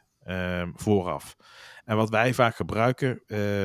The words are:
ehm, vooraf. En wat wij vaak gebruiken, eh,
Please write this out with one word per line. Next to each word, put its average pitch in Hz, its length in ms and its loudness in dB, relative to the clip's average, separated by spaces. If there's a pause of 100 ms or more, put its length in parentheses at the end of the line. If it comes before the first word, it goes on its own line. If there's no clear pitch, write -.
(220)
ehm, 90 520 -4
vooraf. 90 600 -2 (480)
En 107 120 -2
wat 110 140 2
wij 117 240 2
vaak 117 220 2
gebruiken, 113 680 0
eh, 107 120 -6 (260)